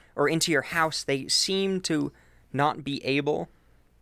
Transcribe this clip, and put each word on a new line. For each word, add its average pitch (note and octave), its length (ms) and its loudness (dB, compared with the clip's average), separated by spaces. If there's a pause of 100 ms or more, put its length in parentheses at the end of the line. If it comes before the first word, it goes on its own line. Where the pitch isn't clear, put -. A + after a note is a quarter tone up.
(160)
or C#3+ 120 2
into E3 240 2
your C#3 120 4
house. D#3+ 400 0
They C3+ 240 -2
seem F#3+ 540 0
to D3 300 -2 (400)
not C#3+ 320 0
be C#3 220 -6
able C#3+ 420 0 (540)